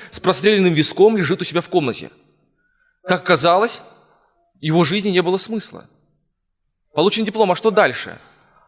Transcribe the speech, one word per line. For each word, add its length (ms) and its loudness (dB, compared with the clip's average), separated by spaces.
с 100 -12
простреленным 540 2
виском 420 2
лежит 240 -2
у 40 -6
себя 180 -4
в 80 -16
комнате. 400 -4
Как 180 -2
оказалось, 600 2
его 240 2
жизни 240 -2
не 140 2
было 160 -2
смысла. 500 -10
Получен 320 0
диплом, 280 0
а 40 0
что 140 0
дальше? 480 0